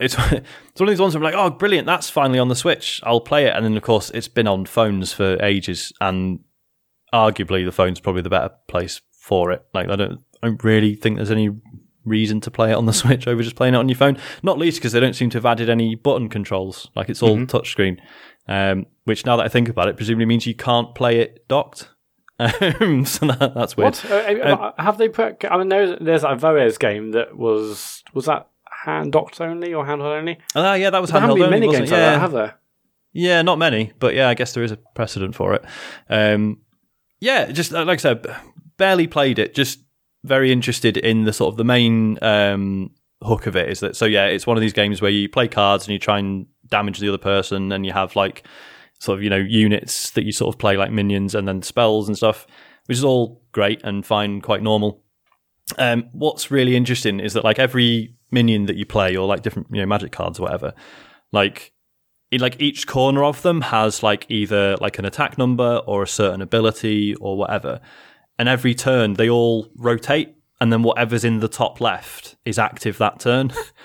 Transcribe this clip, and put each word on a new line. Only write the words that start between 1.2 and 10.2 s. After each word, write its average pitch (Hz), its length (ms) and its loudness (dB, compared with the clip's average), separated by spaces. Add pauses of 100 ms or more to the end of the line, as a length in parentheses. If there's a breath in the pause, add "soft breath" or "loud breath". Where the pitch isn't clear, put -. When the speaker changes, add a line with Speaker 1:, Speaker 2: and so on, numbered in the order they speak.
Speaker 1:
I'm 156 100 0
like, 196 80 0
"Oh, 185 140 2
brilliant, 185 300 0
that's 170 240 -2
finally 131 300 2
on 127 100 2
the 127 60 0
Switch. - 480 -2
I'll 117 180 2
play 147 240 2
it." 120 100 2
And 107 80 -2
then, 110 140 0
of 101 60 -4
course, 110 260 0
it's 110 180 -8
been 113 200 0
on 95 180 0
phones 101 480 0
for 95 280 0
ages, 98 600 -2
and 92 380 -2 (760)
arguably 98 520 2
the 90 60 -4
phone's 90 280 0
probably 92 220 -2
the 87 80 -8
better 92 200 0 (180)
place 90 340 -6 (100)
for 90 400 -2
it. 90 120 -6 (100)
Like, 90 160 -4
I 98 60 -2
don't, 95 240 -4 (240)